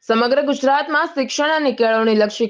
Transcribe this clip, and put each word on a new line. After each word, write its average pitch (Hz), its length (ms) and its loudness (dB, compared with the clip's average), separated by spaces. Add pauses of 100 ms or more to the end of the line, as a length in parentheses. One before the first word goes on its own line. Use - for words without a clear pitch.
(100)
સમગ્ર 240 320 2
ગુજરાતમાં 294 720 0
શિક્ષણ 294 420 -2
અને 302 160 0
કેળવણીલક્ષી 220 800 0